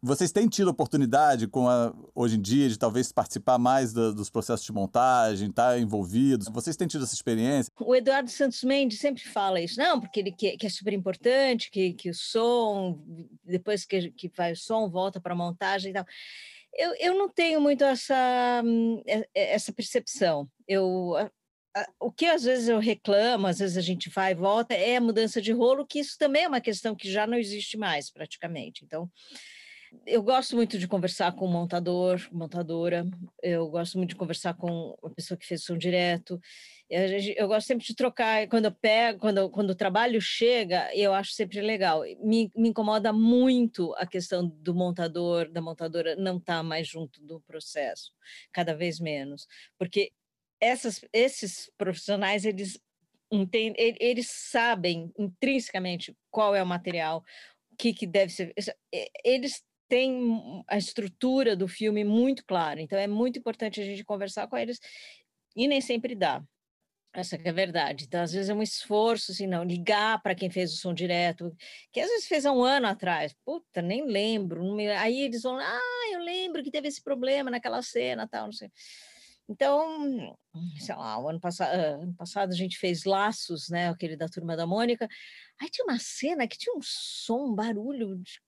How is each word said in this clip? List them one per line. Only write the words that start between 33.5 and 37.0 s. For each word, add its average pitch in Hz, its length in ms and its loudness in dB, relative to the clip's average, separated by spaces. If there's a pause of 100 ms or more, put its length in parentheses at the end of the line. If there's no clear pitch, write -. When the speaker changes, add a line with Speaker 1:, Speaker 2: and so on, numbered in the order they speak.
Speaker 2:
gosto 170 280 -4
muito 185 120 0
de - 60 -10
conversar 170 400 -4
com 170 480 -6
a 160 60 -10
pessoa 175 280 -10
que - 80 -16
fez 170 160 -6
o - 40 -12
som 170 120 -4
direto, 175 600 0 (500)
eu, 170 120 0 (360)